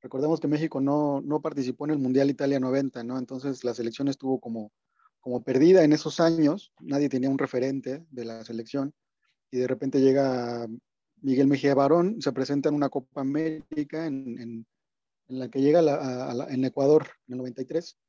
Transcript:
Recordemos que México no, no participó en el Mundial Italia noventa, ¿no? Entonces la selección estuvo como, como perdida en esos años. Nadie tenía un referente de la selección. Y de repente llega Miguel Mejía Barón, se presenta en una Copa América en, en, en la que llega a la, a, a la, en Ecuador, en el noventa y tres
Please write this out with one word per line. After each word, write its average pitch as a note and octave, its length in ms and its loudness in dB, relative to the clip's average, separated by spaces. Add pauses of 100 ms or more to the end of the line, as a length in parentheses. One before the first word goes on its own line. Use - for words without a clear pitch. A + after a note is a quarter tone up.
Recordemos D3 380 -2
que D#3 80 -4
México D3+ 340 -2
no, C#3+ 400 0
no D3 220 -2
participó C#3 420 -4
en D3+ 60 -4
el D3+ 80 0
Mundial C3+ 320 4
Italia C#3 300 0
noventa, C3 420 -2
¿no? B2 160 -6
Entonces C3 460 -8
la A#2+ 100 -2
selección A#2 320 -6
estuvo C3 320 -2
como, A2+ 320 -10 (480)
como B2 240 -6
perdida D#3 400 6
en D3+ 100 6
esos D3+ 280 -2
años. E3 580 2
Nadie C#3+ 300 -2
tenía C3+ 200 -2
un C3+ 100 0
referente C3+ 720 -4
de B2 160 -12
la A2+ 200 -12
selección. A#2 500 -6 (560)
Y B2+ 80 -4
de B2+ 80 0
repente C3+ 340 -2
llega B2+ 680 2 (520)
Miguel C3+ 280 4
Mejía C#3 260 2
Barón, E3+ 480 2
se D3 80 -2
presenta C3+ 380 -2
en D3 80 0
una C#3+ 140 0
Copa C#3 320 -10
América D#3 840 -6
en, C3+ 320 -8
en, A2+ 280 -14 (600)
en B2+ 140 -10
la B2+ 80 -8
que C3+ 120 -4
llega D3+ 200 6
a - 20 4
la, D3 140 4
a, C3 340 -6
a A#2+ 40 -6
la, B2 120 -4
en C3 180 -2
Ecuador, C#3 440 4 (180)
en B2 80 -14
el B2+ 40 -8
noventa B2+ 220 -10
y C3 40 -6
tres D#3 340 -6 (100)